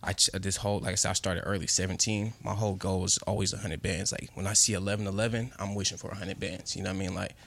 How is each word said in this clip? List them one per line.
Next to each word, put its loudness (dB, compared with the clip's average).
I 0
ch-, 4
this -2
whole, 0
like -2
I 0
said, 2
I 0
started 0
early, -2
seventeen. 2
My 0
whole 2
goal 0
was 2
always 0
a -6
hundred -4
bands. 0
Like, -6
when -6
I 0
see 6
eleven 0
eleven, 0
I'm -4
wishing -2
for -8
a -8
hundred -6
bands. -6
You -6
know -2
what -2
I -2
mean? -2
Like, -4